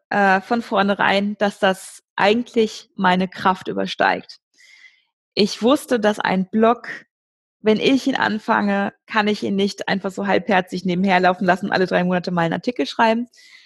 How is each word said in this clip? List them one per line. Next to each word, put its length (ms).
äh, 300
von 220
vornherein, 760
dass 200
das 440
eigentlich 800
meine 320
Kraft 400
übersteigt. 720
Ich 280
wusste, 360
dass 200
ein 320
Blog, 380
wenn 200
ich 260
ihn 100
anfange, 760
kann 220
ich 140
ihn 140
nicht 320
einfach 220
so 160
halbherzig 580
nebenher 360
laufen 240
lassen, 280
alle 140
drei 180
Monate 260
mal 120
einen 120
Artikel 320
schreiben. 420